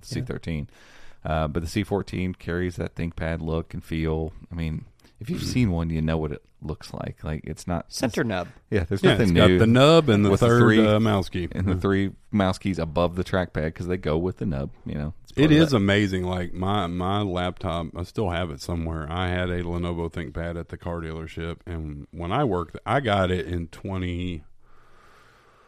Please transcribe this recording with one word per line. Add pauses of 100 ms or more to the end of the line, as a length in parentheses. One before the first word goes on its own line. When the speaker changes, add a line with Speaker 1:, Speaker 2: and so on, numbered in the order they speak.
Speaker 1:
C
thirteen. (560)
Uh,
but
the
C
fourteen
carries
that
ThinkPad
look
and
feel. (200)
I
mean, (340)
if
you've
seen
one,
you
know
what
it (180)
looks
like.
Like,
it's
not
Speaker 2:
Center
Speaker 1:
it's
Speaker 2:
nub. (220)
Speaker 1:
Yeah,
there's
Speaker 3:
Yeah,
Speaker 1:
nothing
Speaker 3:
it's
got
Speaker 1:
new
Speaker 3:
the
nub
and
the
Speaker 1:
with
the
Speaker 3:
third,
Speaker 1:
three,
Speaker 3:
uh,
mouse
key.
Speaker 1:
and
the
Speaker 3:
Yeah.
Speaker 1:
three (200)
mouse
keys
above
the
trackpad
'cause
they
go
with
the
nub. (160)
You
know,
it's
part
Speaker 3:
It
Speaker 1:
of
Speaker 3:
is
Speaker 1:
that.
Speaker 3:
amazing.
Like,
my,
my
laptop,
I
still
have
it
somewhere.
I
had
a
Lenovo
ThinkPad
at
the
car
dealership,
and
when
I
worked,
I
got
it
in
twenty, (1200)